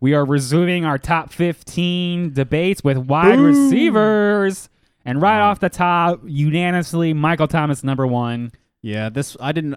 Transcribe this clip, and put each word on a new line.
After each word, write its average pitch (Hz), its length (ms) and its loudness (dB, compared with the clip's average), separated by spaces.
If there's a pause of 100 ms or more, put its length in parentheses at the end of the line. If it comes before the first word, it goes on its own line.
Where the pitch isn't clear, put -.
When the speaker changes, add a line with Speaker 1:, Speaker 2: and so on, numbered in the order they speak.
Speaker 1:
we 135 140 2
are 147 100 4
resuming 151 640 0
our 147 120 -2
top 165 340 -4
fifteen 175 1000 -4
debates 151 500 -2
with 139 140 0
wide 151 400 4
Speaker 2:
Boom. 277 80 6
Speaker 1:
receivers. 214 1300 2 (340)
And 131 180 -4
right 214 160 2
Speaker 3:
Wow. 208 120 2
Speaker 1:
off 202 100 -4
the 190 80 0
top, 175 560 0
unanimously, 165 920 -2
Michael 156 340 0
Thomas, 151 360 -2
number 135 220 -2
one. 120 460 -4 (300)
Speaker 3:
Yeah, 107 280 -6
this, 135 300 -8
I 135 120 -4
didn't 151 240 -6